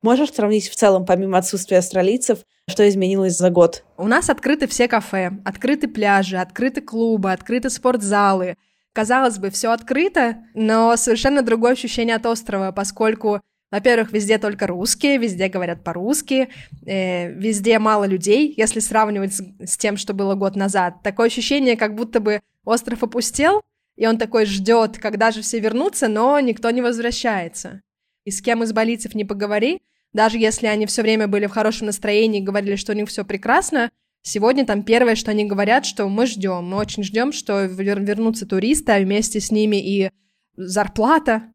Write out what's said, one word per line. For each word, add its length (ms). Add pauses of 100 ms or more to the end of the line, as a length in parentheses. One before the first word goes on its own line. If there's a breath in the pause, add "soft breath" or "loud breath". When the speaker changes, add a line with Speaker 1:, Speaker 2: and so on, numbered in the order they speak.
Speaker 1:
Можешь 300
сравнить 360
в 80
целом, 280
помимо 340
отсутствия 400
австралийцев, 600 (300)
что 200
изменилось 480
за 140
год? 340 (120)
Speaker 2:
У 100
нас 240
открыты 380
все 180
кафе, 460 (120)
открыты 440
пляжи, 480
открыты 440
клубы, 520
открыты 380
спортзалы. 880 (360)
Казалось 460
бы, 120
все 220
открыто, 640 (180)
но 420
совершенно 460
другое 300
ощущение 420
от 120
острова, 440
поскольку, 720 (320)
во-первых, 400
везде 260
только 300
русские, 500
везде 300
говорят 340
по-русски, 680 (360 loud breath)
э, 460
везде 480
мало 240
людей, 520
если 220
сравнивать 560
с, 80 (220)
с 120
тем, 200
что 180
было 220
год 180
назад. 480
Такое 240
ощущение, 500
как 200
будто 240
бы 200 (240)
остров 380
опустел, 600 (340)
и 100
он 120
такой 280
ждет, 520
когда 320
же 120
все 180
вернутся, 480
но 320
никто 300
не 120
возвращается. 1000 (440)
И 60
с 120
кем 200
из 100
балийцев 420
не 100
поговори, 560 (320)
даже 260
если 280
они 200
все 160
время 260
были 180
в 60
хорошем 340
настроении 540
и 40
говорили, 320
что 160
у 40
них 120
все 160
прекрасно, 640 (320)
сегодня 420
там 180
первое, 320
что 160
они 140
говорят, 400
что 240
«мы 180
ждем, 420
мы 100
очень 260
ждем, 280
что 340
вер-, 340
вернутся 460
туристы, 460
а 60
вместе 420
с 100
ними 260
и 340 (460)
зарплата». 840 (120)